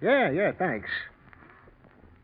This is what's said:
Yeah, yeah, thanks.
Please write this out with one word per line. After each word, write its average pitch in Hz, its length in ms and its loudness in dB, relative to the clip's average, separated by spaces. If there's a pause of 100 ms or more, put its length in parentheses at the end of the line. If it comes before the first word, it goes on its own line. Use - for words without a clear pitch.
Yeah, 226 300 4
yeah, 165 200 0
thanks. 147 380 -2 (1300)